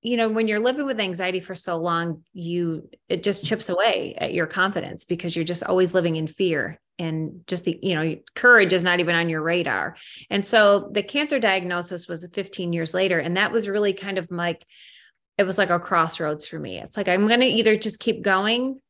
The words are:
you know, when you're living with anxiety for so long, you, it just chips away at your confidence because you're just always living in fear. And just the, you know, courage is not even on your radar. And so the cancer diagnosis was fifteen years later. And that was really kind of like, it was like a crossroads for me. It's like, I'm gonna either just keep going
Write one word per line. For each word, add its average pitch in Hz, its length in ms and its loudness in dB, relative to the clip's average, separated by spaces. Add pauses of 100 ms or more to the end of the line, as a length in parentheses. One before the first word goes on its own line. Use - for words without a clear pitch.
you 240 140 0
know, 226 140 2
when 220 180 2
you're 214 140 0
living 262 240 0
with 240 160 -2
anxiety 185 400 -2
for 185 120 -12
so 175 220 -6
long, 170 480 -2 (100)
you, 170 560 -4 (200)
it 165 140 -2
just 196 220 -2
chips 220 220 -2
away 190 500 0
at - 160 -4
your 165 140 -2
confidence 190 560 -4
because 170 320 -6
you're 165 100 -2
just 170 180 -4
always 185 300 2
living 170 220 2
in 160 100 -4
fear. 156 540 -2 (200)
And 160 480 -6
just 180 180 -4
the, 175 160 -2
you 190 140 0
know, 156 200 0 (200)
courage 220 380 8
is 175 100 4
not 175 160 4
even 170 160 2
on 170 120 2
your 160 140 -2
radar. 165 540 -2 (340)
And 202 160 -2
so 202 460 4
the 208 100 -2
cancer 285 380 -2
diagnosis 180 680 -2
was 175 240 -10
fifteen 185 420 -6
years 160 200 -2
later. 180 240 2
And 170 200 -2
that 202 140 0
was 220 160 0
really 202 260 0
kind 196 260 -4
of 170 100 -10
like, 175 340 -4 (760)
it 202 60 4
was 185 140 -2
like 185 140 2
a 175 80 4
crossroads 160 680 -2
for 165 120 -12
me. 101 200 -10
It's - 180 -12
like, 202 100 -2
I'm 190 180 4
gonna 240 200 4
either 220 300 4
just 214 240 -4
keep 226 220 -2
going 226 680 0